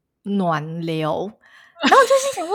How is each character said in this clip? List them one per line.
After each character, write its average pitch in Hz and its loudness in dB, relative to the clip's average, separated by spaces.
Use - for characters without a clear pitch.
暖 170 -2
流？ 165 -4
然 - 2
后 427 8
我 523 8
就 453 0
心 539 2
想 359 -8
说， 359 -4